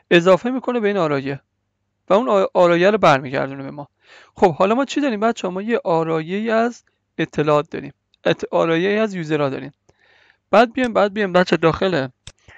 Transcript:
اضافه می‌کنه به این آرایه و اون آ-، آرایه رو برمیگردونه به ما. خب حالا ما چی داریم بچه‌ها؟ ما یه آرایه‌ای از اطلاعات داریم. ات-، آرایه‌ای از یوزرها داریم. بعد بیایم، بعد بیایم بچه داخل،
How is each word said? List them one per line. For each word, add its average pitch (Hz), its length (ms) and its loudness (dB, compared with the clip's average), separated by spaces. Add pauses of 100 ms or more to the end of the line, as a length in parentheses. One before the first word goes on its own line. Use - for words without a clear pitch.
(120)
اضافه 180 380 4
می‌کنه 247 300 -4
به 208 80 0
این 202 100 -2
آرایه 143 440 -2 (680)
و 175 40 2
اون 240 160 2
آ-، 196 240 2
آرایه 175 380 4
رو 220 60 2
برمیگردونه 139 680 0
به 139 80 -12
ما. 143 160 -16 (480)
خب 185 200 2
حالا 196 200 0
ما 269 100 0
چی - 160 -4
داریم 240 180 -2
بچه‌ها؟ 220 340 -2
ما 190 80 -8
یه 220 220 -4
آرایه‌ای 165 680 -2
از 226 340 -2 (340)
اطلاعات 151 520 0
داریم. 143 240 -12 (340)
ات-، - 240 -2
آرایه‌ای 175 460 0
از 214 160 -2
یوزرها 151 360 -2
داریم. 135 220 -10 (800)
بعد 233 220 4
بیایم، 254 200 -2
بعد 196 200 0
بیایم 196 200 -4
بچه 180 240 0
داخل، 165 500 0 (500)